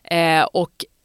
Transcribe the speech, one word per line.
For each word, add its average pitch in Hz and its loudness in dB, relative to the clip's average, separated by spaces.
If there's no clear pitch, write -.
Eh, 160 2
och - -4